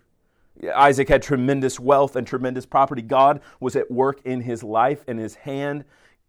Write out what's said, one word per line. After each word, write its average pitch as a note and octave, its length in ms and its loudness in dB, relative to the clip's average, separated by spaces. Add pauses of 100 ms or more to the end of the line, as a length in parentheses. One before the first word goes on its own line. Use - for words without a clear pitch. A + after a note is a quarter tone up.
(720)
Isaac C#3 360 4
had C#3 120 4
tremendous C3 600 -2
wealth C#3 340 2
and A#2+ 100 -6
tremendous B2+ 400 -6
property. C3+ 360 0
God C3+ 400 4 (180)
was B2+ 160 -4
at B2+ 160 -2
work C3 320 0
in B2+ 180 -6
his A#2 220 -8
life A#2 420 0
and A#2 140 -8
his A2 160 -10
hand. C#3+ 480 -8 (460)